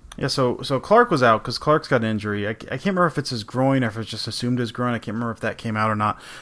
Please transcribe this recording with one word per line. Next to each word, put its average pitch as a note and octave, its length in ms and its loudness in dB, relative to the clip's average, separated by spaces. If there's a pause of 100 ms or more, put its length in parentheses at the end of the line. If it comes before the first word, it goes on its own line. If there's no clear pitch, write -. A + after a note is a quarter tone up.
(180)
Yeah, C#3+ 80 -4
so, B2+ 360 0
so C3 160 -2
Clark A#3 320 4
was C#3+ 120 2
out A2+ 200 6
'cause B2 140 -6
Clark's D3+ 320 0
got A#2+ 140 2
an A2 80 0
injury. G#2 360 -2
I, G#2+ 40 -2
I A2+ 40 -4
can't - 320 -8
remember F3+ 200 2
if D#3 100 -2
it's C#3 140 -4
his A2 140 -6
groin C3 380 2
or A#2 40 0
if A2 100 -4
it's A2+ 140 -8
just - 160 -8
assumed A#2+ 320 -2
his A#2+ 140 -2
groin. B2 200 -2
I A2+ 60 -2
can't - 160 -8
remember A#2 160 -4
if G#2+ 100 -8
that A2 160 -4
came A2 200 -4
out G#2+ 120 2
or G#2+ 60 2
not. G#2 260 0 (220)